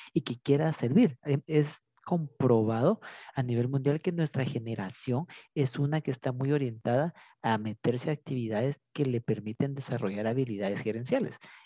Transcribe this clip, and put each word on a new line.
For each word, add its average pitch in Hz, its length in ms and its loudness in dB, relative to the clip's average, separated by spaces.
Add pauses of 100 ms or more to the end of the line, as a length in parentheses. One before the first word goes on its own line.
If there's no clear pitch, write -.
(140)
y 160 80 0
que - 180 -4
quiera 151 340 4
servir. 143 500 4
Em, 143 240 0
es 151 340 2 (240)
comprobado 127 960 2 (320)
a 135 100 0
nivel 120 240 2
mundial 139 340 0
que 180 100 -2
nuestra 151 340 0
generación 113 800 -4 (300)
es 139 240 0
una 147 220 0
que 143 100 -2
está 131 200 -4
muy 135 200 -2
orientada 131 640 0 (280)
a 113 160 0
meterse 113 520 -2
a 156 40 0
actividades 123 680 -2 (140)
que 143 120 0
le 120 160 0
permiten 113 540 -2
desarrollar 110 520 -4
habilidades 104 540 -2
gerenciales. 127 580 -2 (260)